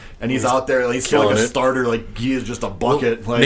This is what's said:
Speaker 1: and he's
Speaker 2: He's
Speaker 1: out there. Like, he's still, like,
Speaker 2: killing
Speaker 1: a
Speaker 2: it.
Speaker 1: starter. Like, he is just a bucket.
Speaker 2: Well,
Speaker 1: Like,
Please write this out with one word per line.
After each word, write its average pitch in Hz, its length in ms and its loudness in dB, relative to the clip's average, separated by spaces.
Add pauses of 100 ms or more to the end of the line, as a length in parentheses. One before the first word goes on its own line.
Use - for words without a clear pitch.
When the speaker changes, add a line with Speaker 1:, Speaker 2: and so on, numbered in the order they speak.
(200)
Speaker 1:
and 120 100 -2
he's 131 120 0
Speaker 2:
He's 127 80 2
Speaker 1:
out 131 180 0
there. 127 180 2
Like, 120 80 0
he's 127 120 -2
still, 147 160 4
like, 104 80 4
Speaker 2:
killing 107 120 2
Speaker 1:
a - 20 2
Speaker 2:
it. 120 40 0
Speaker 1:
starter. 127 400 0
Like, 113 300 -4
he 131 160 -2
is 120 100 -4
just 117 180 -8
a 101 80 -4
bucket. 117 560 0
Speaker 2:
Well, 120 120 0
Speaker 1:
Like, - 80 4